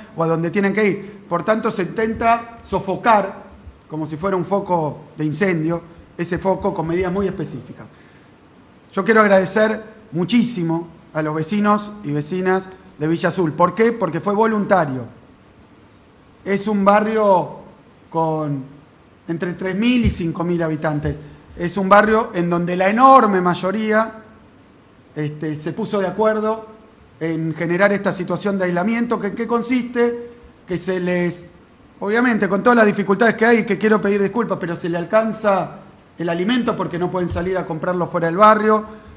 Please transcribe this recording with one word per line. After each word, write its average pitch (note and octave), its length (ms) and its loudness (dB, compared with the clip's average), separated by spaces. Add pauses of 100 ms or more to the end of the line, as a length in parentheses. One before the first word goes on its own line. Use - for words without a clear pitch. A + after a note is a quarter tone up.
(160)
o D#3+ 80 -2
a E3 40 2
donde E3 220 0
tienen G3 240 0
que G#3 140 2
ir. - 400 -6
Por E3+ 160 -2
tanto, A3 260 0
se G3 140 -4
intenta A3+ 800 -2
sofocar, G3 800 0 (460)
como D#3 180 -6
si D#3 80 -10
fuera F#3+ 220 -2
un F3 80 -2
foco F3+ 540 -2 (180)
de D#3 80 -2
incendio, E3 560 -2 (360)
ese F3 200 -4
foco F#3+ 360 -2
con D#3+ 140 -6
medidas F3+ 240 -2
muy G3 160 -2
específicas. C#3+ 580 -10 (1080)
Yo F#3+ 100 -2
quiero A3 160 4
agradecer G#3 640 4 (300)
muchísimo E3+ 760 0 (260)
a D#3 80 -4
los D#3 140 -2
vecinos G#3 560 0 (140)
y C#3+ 80 -6
vecinas F#3 560 -2 (280)
de D3+ 100 -2
Villa E3+ 220 0
Azul. E3 220 0
¿Por F3 240 2
qué? A3+ 160 4
Porque F3 300 -4
fue G3+ 120 -2
voluntario. G3 680 0 (1400)
Es G3 220 -2
un G3+ 180 0
barrio G#3 720 4 (520)
con D#3 540 -2 (640)
entre E3+ 260 -4
tres F#3 220 -6
mil A#3 300 2
y G3 40 2
cinco E3+ 360 -2
mil F3 180 0
habitantes. D3+ 560 -2 (380)
Es F3 180 -4
un F#3+ 140 0
barrio A3 460 6
en F3 160 0
donde F3 240 0
la F#3 120 2
enorme A3+ 540 6
mayoría, G#3+ 680 0 (1040)
este, D3+ 440 -6
se E3+ 140 -8
puso G#3 260 -4
de F#3+ 60 0
acuerdo G#3+ 600 0 (520)
en D#3+ 360 -2
generar F3 360 2
esta G3 220 -2
situación F#3 460 -4
de F#3 60 0
aislamiento, A3+ 540 -2
que, - 80 -4
¿en - 80 -8
qué A#3 120 -4
consiste? A#3+ 840 -2 (380)
Que F3+ 100 -2
se F#3 220 -4
les, F3 440 -2 (560)
obviamente, G#3+ 480 0
con G3 140 -2
todas A#3+ 160 4
las A3 80 6
dificultades G3+ 480 2
que A3 120 0
hay, A#3 200 4
que G3+ 140 -2
quiero G#3+ 200 2
pedir G3+ 220 0
disculpas, G3 400 -2
pero E3+ 140 -6
se F3 120 -8
le E3+ 120 -2
alcanza G3 720 0 (460)
el E3+ 120 -4
alimento G3 480 0
porque F3 220 -4
no F3 100 -2
pueden F3+ 180 -2
salir F#3 300 -4
a F3 80 -4
comprarlo F3 400 -4
fuera E3+ 220 -2
del E3 100 -2
barrio, G#3+ 480 4 (320)